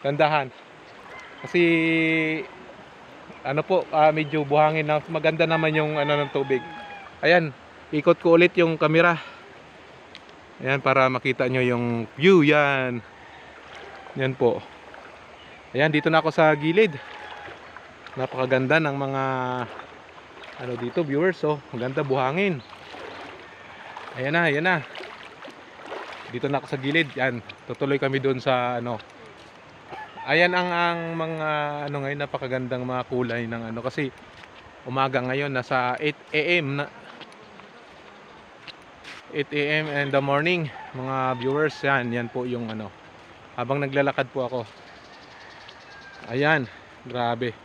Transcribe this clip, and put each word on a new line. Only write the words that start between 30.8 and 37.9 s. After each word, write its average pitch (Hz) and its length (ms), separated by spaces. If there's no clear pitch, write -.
mga, 160 300
ano, 143 60
ngayon, 143 160
napakagandang 127 640
mga 127 240
kulay 120 400
ng, 113 240
ano, 117 80
kasi 131 320
umaga 135 340
ngayon, 131 300
nasa 127 480
eight 151 180
A 156 320
M 139 160
na, 143 60